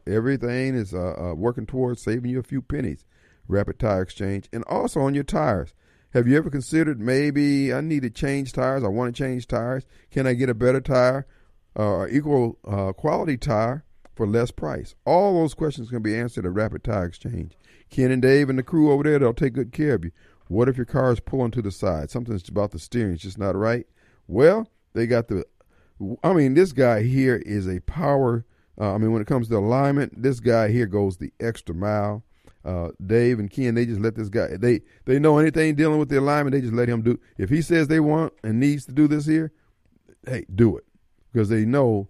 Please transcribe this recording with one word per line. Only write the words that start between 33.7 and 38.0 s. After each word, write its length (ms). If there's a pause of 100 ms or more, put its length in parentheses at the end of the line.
they 140
just 140
let 140
this 140
guy, 260
they, 260 (240)
they 120
know 220
anything 340
dealing 240
with 120
the 100
alignment, 340
they 80
just 120
let 160
him 120
do. 180 (200)
If 100
he 140
says 240
they 140